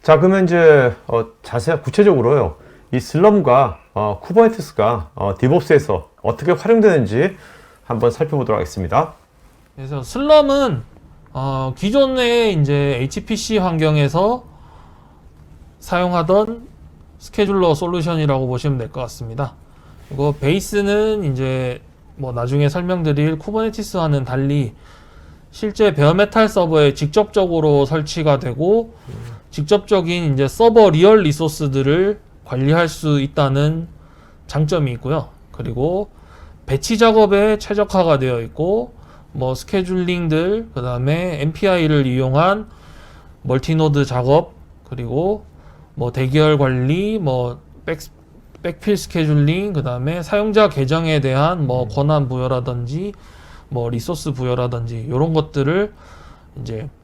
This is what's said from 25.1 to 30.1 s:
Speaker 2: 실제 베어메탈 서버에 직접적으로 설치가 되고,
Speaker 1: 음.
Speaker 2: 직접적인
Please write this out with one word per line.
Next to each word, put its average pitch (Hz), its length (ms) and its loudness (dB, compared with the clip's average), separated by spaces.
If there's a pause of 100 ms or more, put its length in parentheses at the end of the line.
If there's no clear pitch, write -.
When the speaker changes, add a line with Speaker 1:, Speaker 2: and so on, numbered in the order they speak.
Speaker 2:
실제 208 440 0
베어메탈 202 560 2
서버에 156 440 2
직접적으로 160 920 0
설치가 151 540 -2
되고, 175 540 -2 (140)
Speaker 1:
음. - 60 -16 (360)
Speaker 2:
직접적인 175 840 0